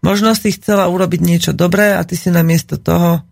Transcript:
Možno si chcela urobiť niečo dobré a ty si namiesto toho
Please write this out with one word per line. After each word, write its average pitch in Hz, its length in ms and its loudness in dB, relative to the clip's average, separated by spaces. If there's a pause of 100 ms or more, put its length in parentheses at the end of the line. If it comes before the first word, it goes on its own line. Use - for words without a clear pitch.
Možno 208 320 0
si 214 160 -2
chcela 196 400 0
urobiť 180 320 -2
niečo 170 320 0
dobré 196 400 2
a 170 80 -2
ty 170 160 -8
si - 80 -4
namiesto 165 480 0
toho 170 560 0